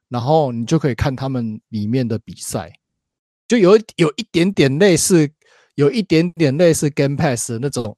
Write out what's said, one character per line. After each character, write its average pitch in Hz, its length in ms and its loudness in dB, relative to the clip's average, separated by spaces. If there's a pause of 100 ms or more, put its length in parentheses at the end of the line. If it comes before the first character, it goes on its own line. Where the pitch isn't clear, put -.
然 123 140 -6
后 143 320 0
你 117 120 -6
就 160 140 0
可 151 100 -2
以 113 60 -2
看 135 180 -2
他 131 140 -6
们 117 400 -6
里 104 200 -6
面 123 200 0
的 110 120 -4
比 - 180 -18
赛， 90 340 -10 (800)
就 240 80 4
有， 202 200 6 (200)
有 160 180 2
一 226 160 -10
点 170 220 0
点 139 260 2
类 190 160 4
似， 156 340 2 (460)
有 143 160 2
一 233 100 -2
点 170 300 0
点 147 260 0
类 170 160 4
似 151 160 -2
Game 143 280 -2
Pass 135 340 -2
的 113 80 -6
那 139 100 -6
种， 117 280 -8